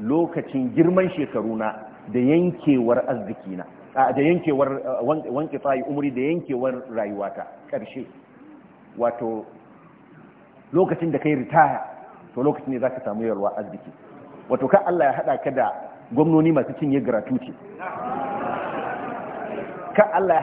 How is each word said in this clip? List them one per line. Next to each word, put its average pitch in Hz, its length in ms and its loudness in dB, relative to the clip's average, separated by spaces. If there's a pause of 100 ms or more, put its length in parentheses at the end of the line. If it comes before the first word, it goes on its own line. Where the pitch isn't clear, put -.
lokacin 135 720 -2
girman 180 360 4
shekaru 113 480 -2
na 107 180 -2 (320)
da 107 120 0
yankewar 135 880 4
arziki 104 500 -6
na, - 80 -10 (300)
a, 131 180 4
da 139 80 2
yankewar, 139 640 2
uh, 123 180 -4
wan-, 151 260 0
wanqita'i 135 560 -2
umri, 143 260 -2
da 123 100 -4
yankewar 131 680 -2
rayuwata 101 560 -4 (240)
ƙarshe. 123 360 -8 (920)
Wato 113 480 -2 (1300)
lokacin 170 380 2
da 147 80 0
kai 151 160 2
ritaya, 143 460 4 (520)
to 123 80 -4
lokacin 143 320 0
ne 127 60 -2
zaka 127 240 -2
samu 110 200 -4
yalwar 101 340 0
arziki. 101 320 -10 (600)
Wato 127 180 0
ka 190 180 8
Allah 175 200 2
ya 135 80 4
haɗa 147 300 0
ka 147 80 -2
da 127 220 0 (400)
gwamnoni 160 380 6
masu 135 280 2
cinye 139 220 2
gratuity. 127 520 -2 (2500)
Ka 208 180 6
Allah 185 220 2
ya 147 80 4